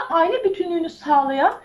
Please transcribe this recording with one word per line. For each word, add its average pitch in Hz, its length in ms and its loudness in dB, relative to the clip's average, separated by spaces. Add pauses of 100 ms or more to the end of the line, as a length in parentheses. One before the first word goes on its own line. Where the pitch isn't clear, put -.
aile 359 340 0
bütünlüğünü 349 460 -2
sağlayan 285 640 0 (120)